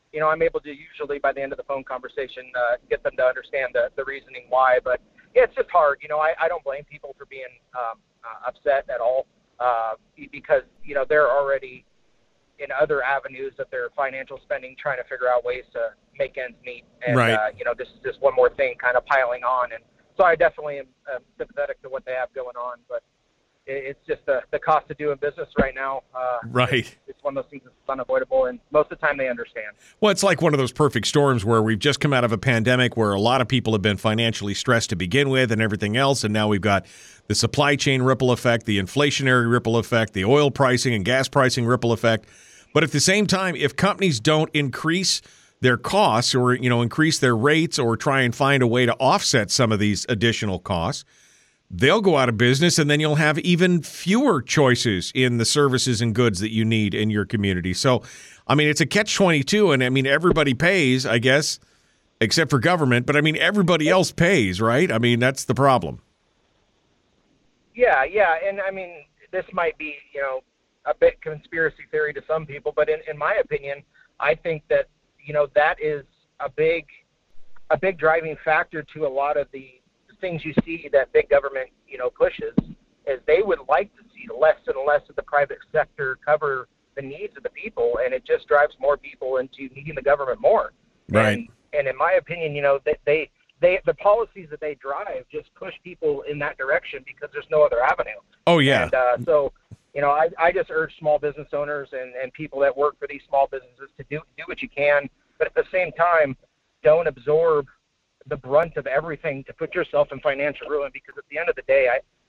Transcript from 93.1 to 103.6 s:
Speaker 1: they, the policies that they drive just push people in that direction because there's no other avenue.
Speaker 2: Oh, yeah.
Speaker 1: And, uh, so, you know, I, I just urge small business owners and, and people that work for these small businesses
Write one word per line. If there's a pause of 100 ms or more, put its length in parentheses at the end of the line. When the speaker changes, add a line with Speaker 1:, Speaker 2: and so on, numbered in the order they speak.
Speaker 1:
they,
the
policies
that
they
drive
just
push
people
in
that
direction
because
there's
no
other
avenue. (260)
Speaker 2:
Oh,
yeah.
Speaker 1:
And,
uh,
so, (420)
you
know,
I, (100)
I
just
urge
small
business
owners
and,
and
people
that
work
for
these
small
businesses